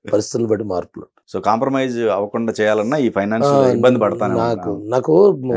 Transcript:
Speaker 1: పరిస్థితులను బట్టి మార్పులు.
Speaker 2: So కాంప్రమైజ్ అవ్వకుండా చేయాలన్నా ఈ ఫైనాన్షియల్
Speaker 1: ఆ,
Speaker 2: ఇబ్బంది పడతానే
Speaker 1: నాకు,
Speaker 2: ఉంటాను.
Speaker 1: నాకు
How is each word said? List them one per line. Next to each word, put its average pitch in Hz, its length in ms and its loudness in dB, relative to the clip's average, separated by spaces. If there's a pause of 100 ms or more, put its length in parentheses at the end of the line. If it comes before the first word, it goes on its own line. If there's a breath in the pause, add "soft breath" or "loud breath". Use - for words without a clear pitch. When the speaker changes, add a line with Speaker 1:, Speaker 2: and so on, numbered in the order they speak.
(140)
Speaker 1:
పరిస్థితులను 113 340 -2
బట్టి 107 180 -2
మార్పులు. 90 400 -8 (300)
Speaker 2:
So 95 60 -6
కాంప్రమైజ్ 127 580 0
అవ్వకుండా 107 640 -2
చేయాలన్నా 107 360 0
ఈ 131 120 0
ఫైనాన్షియల్ 110 460 0
Speaker 1:
ఆ, 135 140 4
Speaker 2:
ఇబ్బంది 120 300 4
పడతానే 101 360 0
Speaker 1:
నాకు, 113 360 -2
Speaker 2:
ఉంటాను. 101 180 -8
Speaker 1:
నాకు 156 520 4 (160)